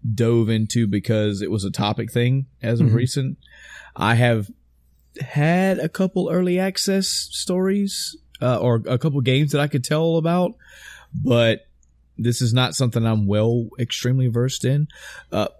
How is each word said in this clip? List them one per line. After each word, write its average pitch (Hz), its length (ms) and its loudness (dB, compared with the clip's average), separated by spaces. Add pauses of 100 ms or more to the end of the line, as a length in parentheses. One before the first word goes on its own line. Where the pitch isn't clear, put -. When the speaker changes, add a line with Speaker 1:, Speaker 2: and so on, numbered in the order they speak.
(160)
Speaker 1:
dove 117 340 2
into 113 380 0
because 104 560 0
it 85 80 -6
was 101 120 -2
a 98 80 -4
topic 104 400 -4
thing 131 360 0 (160)
as 117 160 0
of 135 80 4
Speaker 2:
Mm-hmm. 110 80 4
Speaker 1:
recent. 131 420 -2 (580)
I 113 200 2
have 117 340 2 (720)
had 175 560 0
a 165 120 -4
couple 185 420 -2
early 180 260 0
access 190 500 0
stories, - 1080 -4 (240)
uh, 123 160 2
or 117 300 2
a 127 100 0
couple 143 240 0
games 135 300 2
that 143 100 0
I 147 60 0
could 143 160 -2
tell 165 340 0
about, 170 380 0 (580)
but 117 480 2 (560)
this 117 240 -2
is 120 120 2
not 127 220 2
something 117 300 0
I'm 110 220 2
well, 113 400 2 (120)
extremely 127 480 0
versed 120 380 -2
in. 143 220 2 (440)
Uh, 104 160 0 (120)